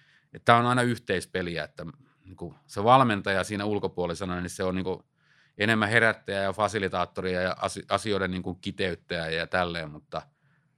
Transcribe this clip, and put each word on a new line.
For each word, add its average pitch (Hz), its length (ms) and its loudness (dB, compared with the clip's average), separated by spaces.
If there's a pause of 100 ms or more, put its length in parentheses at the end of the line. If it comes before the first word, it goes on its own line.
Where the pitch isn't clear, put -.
(340)
et - 100 -18
tää 117 120 8
on 120 100 4
aina 123 160 2
yhteispeliä, 90 840 -4
että 82 220 -14 (380)
niinku 90 300 -14 (120)
se 101 180 -6
valmentaja 104 600 6
siinä 101 200 -4
ulkopuolisena, 90 760 -4
niin 87 100 -6
se 95 140 -6
on 92 100 -2
niinku 92 300 -6 (540)
enemmän 107 300 2
herättäjä 107 540 2
ja 98 100 0
fasilitaattoria 92 880 -2
ja 92 200 -2
asi-, 95 280 -4
asioiden 98 420 0
niinku 92 240 -4
kiteyttäjä 87 760 -4
ja 82 160 -2
tälleen, 85 440 -2
mutta - 320 -12 (560)